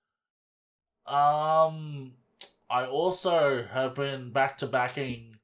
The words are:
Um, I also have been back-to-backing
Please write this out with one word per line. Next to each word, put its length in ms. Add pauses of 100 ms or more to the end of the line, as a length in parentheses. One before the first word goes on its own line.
(1080)
Um, 1080 (540)
I 180
also 840
have 240
been 380
back-to-backing 1120